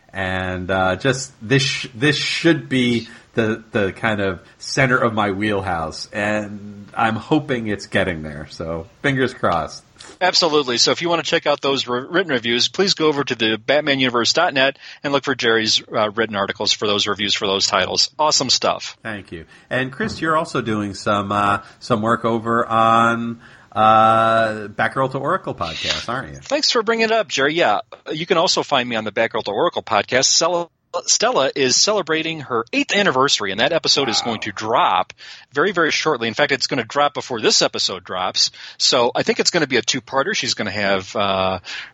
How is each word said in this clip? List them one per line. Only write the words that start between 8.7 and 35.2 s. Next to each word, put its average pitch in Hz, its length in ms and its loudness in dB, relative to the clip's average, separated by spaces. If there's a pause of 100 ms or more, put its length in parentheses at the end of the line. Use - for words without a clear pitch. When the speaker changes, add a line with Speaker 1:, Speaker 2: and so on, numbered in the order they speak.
Speaker 1:
fingers 131 320 0
crossed. 85 500 -2 (340)
Speaker 2:
Absolutely. 151 600 2
So 139 140 4
if 123 100 -2
you 170 80 -2
want 165 120 0
to - 80 -6
check 165 160 2
out 147 140 2
those 139 260 0
re-, 123 240 -4
written 170 220 0
reviews, 117 360 0
please 190 260 0
go 156 140 2
over 143 140 0
to 127 120 -2
the 110 240 0
Batman 135 420 2
Universe 120 320 2
dot 165 220 2
net 135 240 0 (260)
and 143 80 -2
look 139 120 2
for 139 100 0
Jerry's, 113 480 2 (120)
uh, 107 180 0
written 107 240 -2
articles 98 360 -2
for - 140 -2
those 104 200 0
reviews 101 280 -2
for 110 120 -4
those 98 200 0
titles. 95 520 0
Awesome 147 300 0
stuff. - 540 -2
Speaker 1:
Thank 104 280 -12
you. 80 140 -12 (240)
And 131 240 -4
Chris, 214 300 -6
you're 160 160 2
also 160 240 -2
doing 107 320 -2
some, 101 360 -2
uh, 101 320 0 (180)
some 113 200 0
work 113 240 0
over 117 420 0
on, 117 760 2 (560)
uh, 110 720 4
Batgirl 131 440 -2
to 143 60 -4
Oracle 143 360 -4
podcast, 82 540 -6
aren't 113 260 -6
you? 67 60 -16
Speaker 2:
Thanks - 300 -2
for 240 120 2
bringing 226 240 2
it 220 60 0
up, 214 160 0
Jerry. 139 260 0
Yeah, 123 260 2 (320)
you 160 140 -6
can 180 120 2
also 170 240 2
find 127 260 0
me 120 80 -4
on 110 80 -2
the 104 80 -6
Batgirl 113 320 -2
to 104 60 -4
Oracle 117 320 0
podcast. 120 440 0
Cel-, 170 440 0 (340)
Stella 196 500 2
is 127 220 2
celebrating 160 640 0
her 120 320 -4
eighth 269 240 0
anniversary, 135 540 2
and 98 100 -4
that 151 140 2
episode 147 340 2
is 107 120 0
Speaker 1:
Wow. - 40 -10
Speaker 2:
going 113 160 -4
to 104 120 -6
drop 110 600 0 (400)